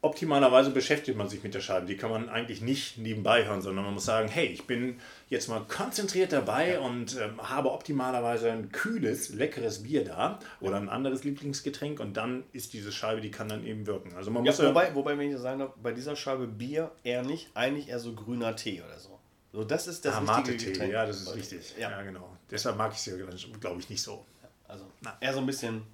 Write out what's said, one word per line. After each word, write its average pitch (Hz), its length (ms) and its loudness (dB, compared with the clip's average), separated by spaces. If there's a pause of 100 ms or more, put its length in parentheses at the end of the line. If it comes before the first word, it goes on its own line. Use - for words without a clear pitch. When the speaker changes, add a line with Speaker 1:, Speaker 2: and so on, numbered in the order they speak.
Speaker 1:
optimalerweise 139 680 8
beschäftigt 135 480 2
man 98 100 0
sich 98 140 -6
mit 101 100 -4
der 98 80 -2
Scheibe. 92 240 0
Die 98 140 -4
kann 113 120 -2
man 113 200 -2
eigentlich 113 320 -4
nicht 135 340 -2
nebenbei 110 480 6
hören, 101 160 0
sondern 95 240 -2
man 101 80 -2
muss 98 140 -2
sagen, 110 220 4
hey, 151 180 2
ich - 200 -6
bin 123 320 -2 (300)
jetzt - 220 -2
mal 113 180 0
konzentriert 196 640 0
dabei 143 420 2
Speaker 2:
Ja. 156 60 0
Speaker 1:
und, 120 400 -4
ähm, 110 180 -4 (120)
habe 139 200 2
optimalerweise 120 800 0
ein 110 220 -4
kühles, 190 600 0
leckeres 113 480 -2
Bier 135 220 2
da 170 340 -2 (240)
oder 98 160 0
ein 101 100 -4
anderes 131 360 -2
Lieblingsgetränk 143 760 -4
und 104 160 -4
dann 123 280 -2 (100)
ist 120 180 -10
diese 104 200 -8
Scheibe, 110 280 -2
die 107 100 -6
kann 107 200 -6
dann 110 160 -6
eben 110 200 -6
wirken. 95 300 -4
Also 95 140 -6
man 117 160 2
Speaker 2:
Ja, 147 60 8
Speaker 1:
muss 151 80 4
ja 143 100 10
Speaker 2:
wobei, 170 240 6
wobei, 143 240 0
wenn 143 100 0
ich 143 60 -2
das 123 80 -6
sagen 131 160 -2
darf, 135 140 -4 (100)
bei 117 100 -2
dieser 139 240 -6
Scheibe 131 300 -2
Bier 135 440 -2 (140)
eher 123 180 0
nicht, 147 300 -4
eigentlich 135 380 0
eher 123 100 -2
so 117 140 -8
grüner 113 420 -2
Tee 95 240 -4
oder - 180 -14
so. - 200 -20 (340)
So, 107 120 -4
das 156 220 0
ist 165 200 -4
das 123 80 4
Speaker 1:
Ah, 110 60 2
Speaker 2:
richtige 107 120 4 (200)
Speaker 1:
Mate-Tee, 113 200 -2
Speaker 2:
Getränk. 95 200 0
Speaker 1:
ja, 113 120 2
das 101 160 -4
ist 92 140 -8
richtig. 95 440 -10
Speaker 2:
Ja. 107 120 -4
Speaker 1:
Ja, 98 120 -8
genau. 92 320 -12 (160)
Deshalb 107 280 -2
mag 110 160 0
ich - 60 -6
sie, 101 120 -6 (480)
glaub 90 180 -4
ich, 90 120 -10
nicht 101 100 -4
so. - 240 -8 (420)
Speaker 2:
Also, 98 200 -14 (160)
Speaker 1:
Na. 113 180 -10
Speaker 2:
eher 135 140 0
so 135 60 0
ein 127 60 0
bisschen 113 360 -2 (120)